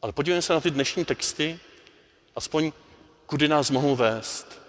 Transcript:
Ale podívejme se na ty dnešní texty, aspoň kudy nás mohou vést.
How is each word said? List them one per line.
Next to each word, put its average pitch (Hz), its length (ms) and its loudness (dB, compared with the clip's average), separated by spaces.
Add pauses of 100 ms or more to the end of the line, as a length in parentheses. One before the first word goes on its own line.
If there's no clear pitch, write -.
Ale 110 100 -4
podívejme 170 300 0
se 175 120 0
na 160 60 4
ty 165 120 0
dnešní 139 340 -2
texty, 156 540 -4 (760)
aspoň 156 360 -2 (540)
kudy 147 220 0
nás 147 240 4
mohou 139 240 4
vést. 113 720 -2